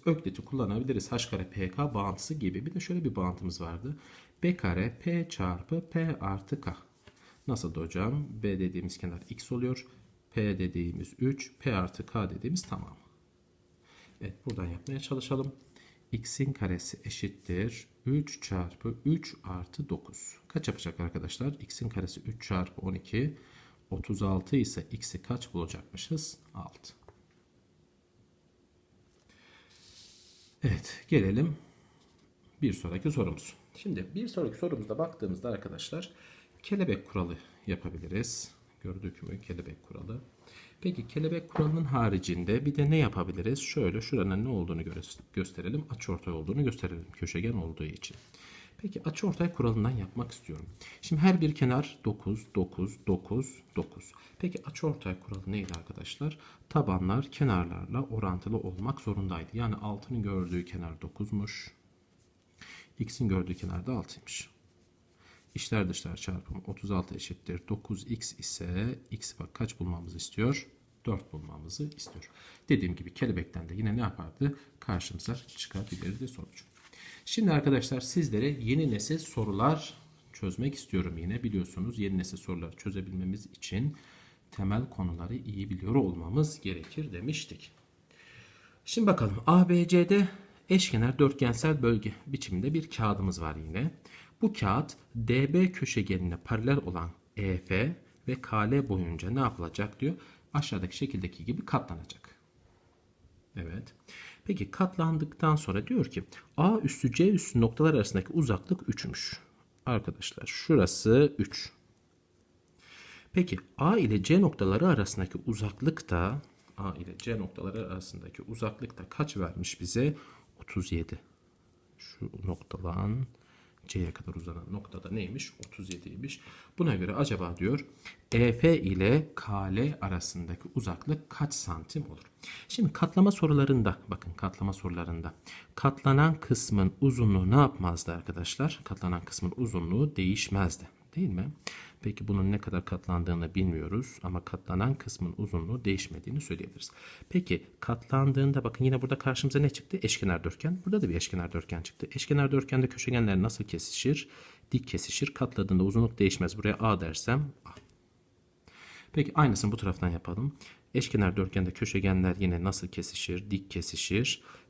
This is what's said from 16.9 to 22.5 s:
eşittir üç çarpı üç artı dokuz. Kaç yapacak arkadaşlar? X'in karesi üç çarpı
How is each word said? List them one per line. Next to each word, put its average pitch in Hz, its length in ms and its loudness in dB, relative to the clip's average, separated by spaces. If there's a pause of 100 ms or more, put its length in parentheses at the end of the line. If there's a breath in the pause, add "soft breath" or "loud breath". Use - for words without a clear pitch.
eşittir 101 800 -6 (200)
üç 147 360 -2
çarpı 95 520 -4 (100)
üç 156 300 0 (100)
artı 90 440 -8
dokuz. - 500 -10 (100)
Kaç - 200 -6
yapacak - 320 -6
arkadaşlar? 87 600 -4
X'in - 280 -8
karesi 92 320 -6
üç - 280 -10
çarpı 92 320 -2